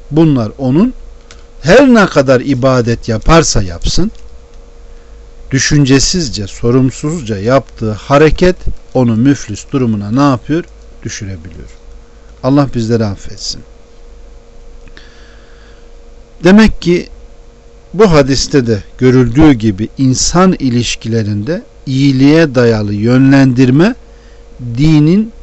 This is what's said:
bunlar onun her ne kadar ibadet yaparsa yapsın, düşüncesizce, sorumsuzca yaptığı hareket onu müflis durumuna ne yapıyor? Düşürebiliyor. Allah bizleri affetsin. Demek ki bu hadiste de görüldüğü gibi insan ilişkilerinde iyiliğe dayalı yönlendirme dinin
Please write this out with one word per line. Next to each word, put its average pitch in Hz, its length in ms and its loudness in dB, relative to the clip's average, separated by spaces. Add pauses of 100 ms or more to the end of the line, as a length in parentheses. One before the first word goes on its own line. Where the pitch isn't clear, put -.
(120)
bunlar 143 460 0
onun 151 360 0 (680)
her 247 320 4
ne 214 120 4
kadar 131 360 0
ibadet 127 680 -2
yaparsa 120 540 2
yapsın, 92 480 -2 (1400)
düşüncesizce, 135 960 0
sorumsuzca 127 880 -4
yaptığı 113 540 -4
hareket 151 640 2 (380)
onu 120 220 0
müflis 117 560 -6
durumuna 110 400 -4
ne 139 200 0
yapıyor? 147 320 -4 (400)
Düşürebiliyor. 87 640 -14 (760)
Allah 139 320 2
bizleri 113 300 -2
affetsin. 101 560 -12 (2750)
Demek 208 380 4
ki 170 260 -2 (840)
bu 185 180 4
hadiste 135 560 0
de 104 160 -2 (140)
görüldüğü 127 560 4
gibi 107 440 -2
insan 165 640 0
ilişkilerinde 113 1040 -4 (220)
iyiliğe 139 720 2
dayalı 113 380 0
yönlendirme 131 1040 2 (840)
dinin 160 540 2 (120)